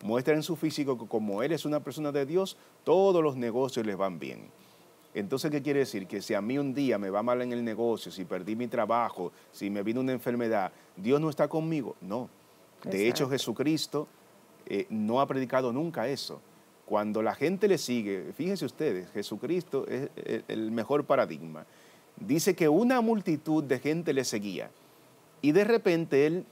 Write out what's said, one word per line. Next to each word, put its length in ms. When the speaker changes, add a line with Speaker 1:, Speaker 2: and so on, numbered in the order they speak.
Speaker 1:
muestra 300
en 100
su 120
físico 420
que 100
como 360
él 100
es 120
una 160
persona 300
de 140
Dios, 320
todos 400
los 140
negocios 480
les 120
van 200
bien. 320
Entonces, 380
¿qué 100
quiere 180
decir? 280
Que 140
si 140
a 60
mí 160
un 160
día 240
me 120
va 140
mal 180
en 100
el 120
negocio, 480
si 140
perdí 300
mi 120
trabajo, 640
si 180
me 140
vino 180
una 100
enfermedad, 600
¿Dios 240
no 100
está 180
conmigo? 540
No. 280
De 240
hecho, 180
Speaker 2:
Exacto. 60
Speaker 1:
Jesucristo, 760
eh, 220
no 320
ha 60
predicado 460
nunca 340
eso. 320
Cuando 360
la 140
gente 320
le 100
sigue, 560
fíjense 320
ustedes, 460
Jesucristo 760
es 280
el, 320
el 240
mejor 340
paradigma. 600
Dice 380
que 140
una 320
multitud 640
de 160
gente 340
le 100
seguía 460
y 100
de 120
repente 640
él 260